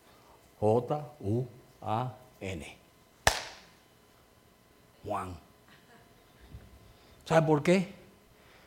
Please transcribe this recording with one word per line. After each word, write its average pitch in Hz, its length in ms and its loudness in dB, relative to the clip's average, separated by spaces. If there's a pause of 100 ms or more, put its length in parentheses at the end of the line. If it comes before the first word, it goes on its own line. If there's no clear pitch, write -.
(580)
"J 147 640 0
U 110 240 -2 (360)
A 113 320 -4 (280)
N". 92 360 -10 (2250)
Juan. 92 320 -8 (1900)
¿Sabe 160 220 4
por 151 160 4
qué? 180 320 2 (720)